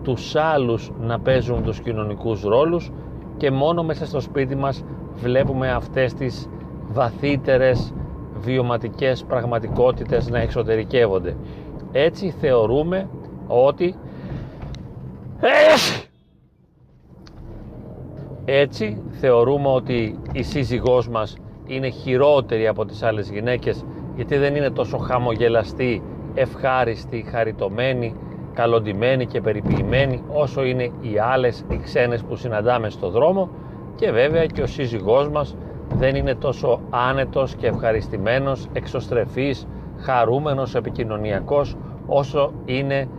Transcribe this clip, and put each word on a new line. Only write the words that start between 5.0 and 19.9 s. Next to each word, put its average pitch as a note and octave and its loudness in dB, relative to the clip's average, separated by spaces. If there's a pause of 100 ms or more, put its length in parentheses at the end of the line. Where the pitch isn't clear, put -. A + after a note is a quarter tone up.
βλέπουμε C3 2
αυτές B2 0
τις - -6 (420)
βαθύτερες C3 2 (460)
βιωματικές A#2+ 0
πραγματικότητες A#2+ 0
να A#2+ 0
εξωτερικεύονται. A2 2 (560)
Έτσι E3 0
θεωρούμε D3 2 (380)
ότι... C#3 4 (4000)
Έτσι C#3+ 0
θεωρούμε C3+ 4
ότι B2 0 (120)